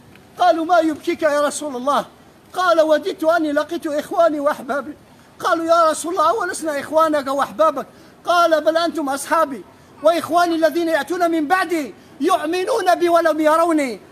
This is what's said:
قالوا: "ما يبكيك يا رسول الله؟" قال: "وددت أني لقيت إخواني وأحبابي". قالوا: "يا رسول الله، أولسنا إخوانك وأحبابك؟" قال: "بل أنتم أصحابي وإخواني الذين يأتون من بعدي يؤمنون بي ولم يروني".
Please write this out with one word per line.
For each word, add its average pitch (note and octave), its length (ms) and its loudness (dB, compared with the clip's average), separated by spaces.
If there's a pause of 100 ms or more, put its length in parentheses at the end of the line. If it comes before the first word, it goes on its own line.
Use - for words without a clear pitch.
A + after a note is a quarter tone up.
(380)
قالوا: E4 260 2
"ما F4 140 2
يبكيك D#4+ 440 -2
يا D4 180 2
رسول D4 360 -4
الله؟" B3+ 280 -2 (480)
قال: F4 280 2
"وددت D#4 440 0
أني D#4+ 280 0
لقيت D4+ 340 -4
إخواني D#4 540 0
وأحبابي". C#4 540 -4 (440)
قالوا: E4+ 260 -2
"يا E4 260 4
رسول D#4 220 -6
الله، E4 180 2
أولسنا F4 500 -4
إخوانك D4+ 460 0
وأحبابك؟" C4+ 600 -2 (380)
قال: E4 400 2
"بل D#4+ 120 2
أنتم D#4+ 320 -2
أصحابي C#4 560 -2 (380)
وإخواني E4+ 520 2
الذين D#4+ 340 0
يأتون E4 420 0
من D#4+ 180 0
بعدي E4+ 460 -2 (260)
يؤمنون F#4 760 0
بي E4+ 140 0
ولم E4 320 2
يروني". D#4 600 2 (120)